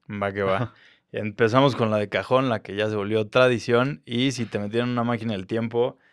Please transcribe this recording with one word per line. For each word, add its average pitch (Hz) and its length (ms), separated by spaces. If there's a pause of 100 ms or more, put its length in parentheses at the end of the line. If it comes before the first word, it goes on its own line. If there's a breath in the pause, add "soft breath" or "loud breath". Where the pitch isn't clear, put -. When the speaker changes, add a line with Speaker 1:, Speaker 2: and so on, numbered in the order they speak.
Speaker 1:
Va 101 220
que 98 100
va. 95 140
Speaker 2:
Ajá. 95 180 (380 soft breath)
Speaker 1:
Empezamos 113 640
con 110 160
la 107 60
de 104 120
cajón, 127 400
la 107 140
que 95 120
ya 107 140
se 107 60
volvió 104 320
tradición, 127 800
y 127 260
si 120 160
te 107 100
metieran 110 320
una 120 140
máquina 117 300
del 95 120
tiempo, 117 520 (140 soft breath)